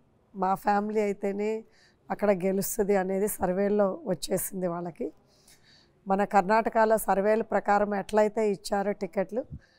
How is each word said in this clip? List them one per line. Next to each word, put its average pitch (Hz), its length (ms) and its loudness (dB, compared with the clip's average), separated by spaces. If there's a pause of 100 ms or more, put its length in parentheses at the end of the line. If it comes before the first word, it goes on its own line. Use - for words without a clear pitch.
(360)
మా 190 200 0
ఫ్యామిలీ 208 460 0
అయితేనే 208 640 -4 (480)
అక్కడ 202 200 2
గెలుస్తుంది 190 640 0
అనేది 190 320 0
సర్వేలో 202 760 0
వచ్చేసింది 185 640 -4
వాళ్ళకి. 175 440 -6 (960)
మన 196 160 2
కర్ణాటకలో 220 760 2
సర్వేల 208 440 2
ప్రకారం 202 540 0
ఎట్లయితే 214 560 0
ఇచ్చారో 196 400 -2
టికెట్లు, 196 540 -6 (340)